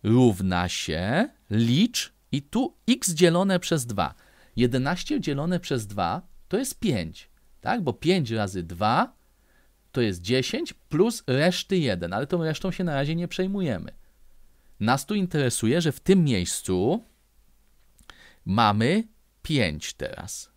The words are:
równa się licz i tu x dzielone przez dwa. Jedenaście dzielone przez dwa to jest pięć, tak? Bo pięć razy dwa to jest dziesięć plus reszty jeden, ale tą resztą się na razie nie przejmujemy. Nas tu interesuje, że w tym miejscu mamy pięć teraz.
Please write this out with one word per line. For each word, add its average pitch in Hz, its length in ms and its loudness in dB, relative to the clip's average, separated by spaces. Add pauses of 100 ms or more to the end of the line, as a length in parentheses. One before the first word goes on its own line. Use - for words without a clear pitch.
równa 95 640 4
się 107 600 -2 (200)
licz 120 640 2 (180)
i 143 100 -4
tu 277 360 -4 (120)
x 190 240 0
dzielone 175 460 4
przez 151 260 -2
dwa. 98 300 -4 (400)
Jedenaście 131 680 0
dzielone 165 380 -2
przez 120 280 -4
dwa 101 340 -2 (260)
to 190 100 -2
jest 262 220 -4
pięć, 101 500 -4 (320)
tak? 240 200 -2
Bo 127 120 -2
pięć 156 380 0
razy 98 320 -2
dwa 104 500 0 (760)
to 127 100 -2
jest 95 200 0
dziesięć 131 520 -2
plus - 540 0
reszty 165 500 0
jeden, 92 360 -2
ale 123 140 -4
tą 170 160 -2
resztą 160 280 -4
się 185 120 -6
na 170 100 -2
razie 143 220 -2
nie 170 120 -4
przejmujemy. 185 640 -4 (880)
Nas 120 260 0
tu 214 100 -4
interesuje, 156 680 0
że 160 100 0
w - 80 -8
tym 190 240 4
miejscu 107 800 0 (1400)
mamy 113 580 4 (380)
pięć 92 520 -2
teraz. - 640 -12